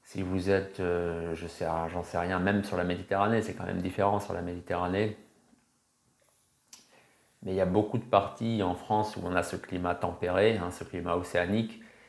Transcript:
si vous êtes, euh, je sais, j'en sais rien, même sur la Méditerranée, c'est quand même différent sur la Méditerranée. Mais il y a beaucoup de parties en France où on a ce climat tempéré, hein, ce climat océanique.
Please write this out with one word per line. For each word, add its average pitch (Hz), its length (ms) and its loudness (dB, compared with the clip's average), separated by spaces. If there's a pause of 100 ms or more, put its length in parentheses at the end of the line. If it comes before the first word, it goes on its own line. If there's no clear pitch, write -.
si - 200 -8
vous 92 280 0
êtes, 95 300 2
euh, 85 540 -2
je 85 120 -8
sais, 85 200 -6 (260)
j'en 87 100 -4
sais 87 160 -4
rien, 90 220 0
même 101 240 2
sur 95 120 -4
la 90 80 0
Méditerranée, 98 580 0
c'est 92 120 -6
quand 92 120 -8
même 90 160 -4
différent 98 380 2
sur 92 140 -6
la 87 80 -4
Méditerranée. 90 720 -2 (2250)
Mais 92 100 -4
il 95 40 2
y 95 40 4
a 92 60 6
beaucoup 104 320 4
de 113 60 -2
parties 110 580 2
en 90 120 2
France 107 420 0
où 95 80 -6
on 90 120 0
a 85 80 4
ce - 120 -6
climat 87 380 -2
tempéré, 90 640 2
hein, 90 160 -4
ce - 100 -12
climat 87 340 -2
océanique. 92 640 0 (280)